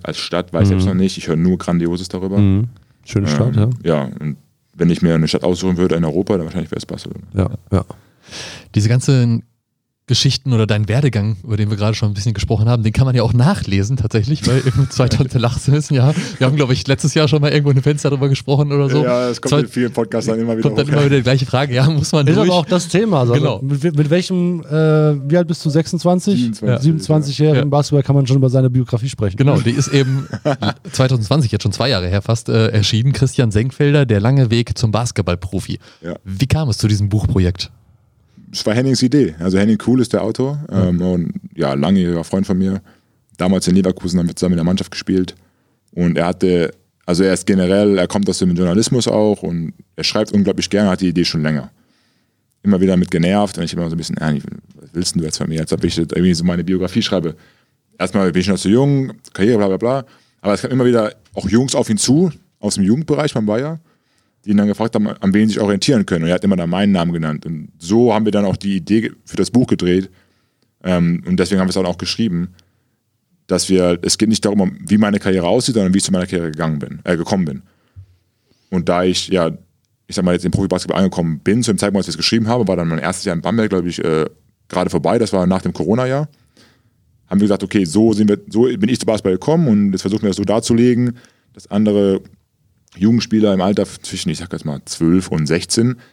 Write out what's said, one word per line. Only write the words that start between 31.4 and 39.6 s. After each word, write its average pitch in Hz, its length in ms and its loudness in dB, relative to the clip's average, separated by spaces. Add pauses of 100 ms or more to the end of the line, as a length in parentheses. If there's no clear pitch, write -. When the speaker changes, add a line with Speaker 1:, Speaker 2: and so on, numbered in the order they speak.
Speaker 3:
jetzt 104 100 0
schon 101 100 0
zwei 120 160 -2
Jahre 92 200 0
her 101 140 0
fast, - 260 -2
äh, 113 200 2
erschienen. 110 440 2
Christian 127 400 0
Senkfelder, 139 540 2
Der 107 120 2
lange 123 320 2
Weg 117 260 0
zum 117 140 0
Basketballprofi. 98 880 -4 (240)
Speaker 1:
Ja. 85 220 -10
Speaker 3:
Wie 95 220 -4
kam 151 220 0
es 101 100 -2
zu 107 100 0
diesem 104 200 0
Buchprojekt? 95 600 0 (840)
Speaker 1:
Es - 140 -6
war 104 80 2
Hennings 127 260 2
Idee. 120 380 2
Also 92 200 0
Henning 104 200 4